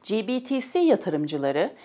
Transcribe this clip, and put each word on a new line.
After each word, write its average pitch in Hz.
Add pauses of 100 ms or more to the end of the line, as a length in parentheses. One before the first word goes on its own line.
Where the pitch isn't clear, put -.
G 208
B 254
T 262
C 302
yatırımcıları 151 (100)